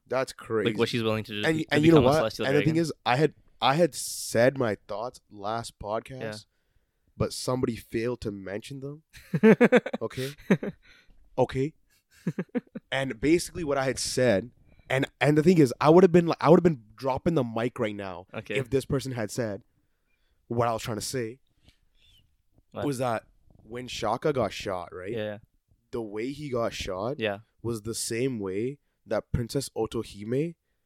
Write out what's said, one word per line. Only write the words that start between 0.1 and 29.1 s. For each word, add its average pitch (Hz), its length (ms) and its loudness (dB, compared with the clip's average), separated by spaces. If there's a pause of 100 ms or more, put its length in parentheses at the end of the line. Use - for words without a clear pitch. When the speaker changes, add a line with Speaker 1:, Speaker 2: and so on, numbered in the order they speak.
Speaker 1:
crazy. 110 380 0
Speaker 2:
Like, 104 80 -4
what 117 100 4
she's 120 140 -2
willing 110 220 -2
to 110 80 -14
do 104 160 -4
Speaker 1:
And, 160 120 0
Speaker 2:
to 160 140 -6
Speaker 1:
and 151 100 4
you 165 80 8
know 165 60 10
Speaker 2:
become 131 60 6
a 123 40 6
Speaker 1:
what? 147 100 4
Speaker 2:
Celestial 113 280 -2
Speaker 1:
And 135 100 2
the 147 40 2
thing 160 140 2
Speaker 2:
Dragon. 165 80 0
Speaker 1:
is, 156 100 -4 (140)
I 120 100 4
had, 147 180 2 (260)
I 127 140 4
had 170 200 2
said - 640 0
my 113 180 -2 (100)
thoughts 110 340 -10 (100)
last 104 480 -10
podcast, 110 420 -8
Speaker 2:
Yeah. 110 160 -10 (800)
Speaker 1:
but - 160 -4
somebody 127 440 -4
failed 117 460 -6
to 113 80 -6
mention 101 500 -10
them. 143 220 -14 (300)
Speaker 2:
<laughs> 220 480 6 (220)
Speaker 1:
Okay? 127 280 -6 (1080)
Okay? 135 400 0
Speaker 2:
<laughs> - 1120 -10
Speaker 1:
And 131 280 -4
basically 170 420 0
what 139 160 -2
I 135 60 0
had 127 160 -2
said, 120 500 2 (380)
and, 131 180 0 (140)
and 147 180 4
the 151 60 6
thing 180 140 6
is, 135 220 6
I 139 100 6
would 175 120 10
have 190 80 8
been 170 160 4
like, 156 140 -2
I 135 100 2
would 175 80 10
have 170 60 2
been 147 180 2 (140)
dropping 135 400 -2
the 135 80 2
mic 113 340 -4
right 107 160 -2
now 95 400 -12
Speaker 2:
Okay. 107 220 -8
Speaker 1:
if 120 120 -4
this 131 160 0
person 131 280 -4
had 113 180 -6
said 107 320 -6 (880)
what 117 180 -2
I 117 60 0
was 110 100 -6
trying 117 140 -6
to 104 80 -8
say. 123 340 -8 (1300)
Speaker 2:
What? 104 120 -8
Speaker 1:
Was 143 140 -4
that 120 260 -4 (380)
when 120 240 -12
Shaka 120 460 -2
got 117 200 0
shot, 92 400 -8
right? 90 200 -10
Speaker 2:
Yeah. 107 260 -8 (540)
Speaker 1:
The 120 100 -6
way 110 300 -8
he 147 180 -12
got 117 220 -2
shot 101 480 -6
Speaker 2:
Yeah. 101 180 -2 (240)
Speaker 1:
was 113 200 -8
the 110 120 -8
same 120 460 -4
way 104 380 -6 (280)
that 107 260 -4